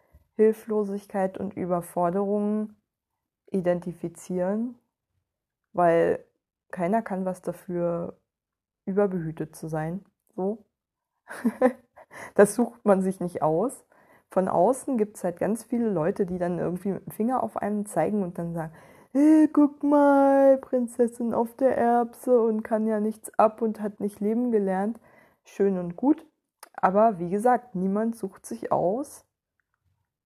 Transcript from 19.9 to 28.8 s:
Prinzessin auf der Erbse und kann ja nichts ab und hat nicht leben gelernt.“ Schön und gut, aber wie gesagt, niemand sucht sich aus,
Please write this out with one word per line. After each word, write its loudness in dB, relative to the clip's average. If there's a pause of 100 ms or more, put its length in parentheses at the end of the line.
Prinzessin -2
auf -2
der 2
Erbse 2
und 0
kann -2
ja 0
nichts -4
ab 2
und -4
hat -8
nicht -6
leben -2
gelernt.“ 0 (460)
Schön 0
und -8
gut, 0 (480)
aber 2
wie -6
gesagt, 0
niemand -2
sucht -10
sich -8
aus, -2 (1000)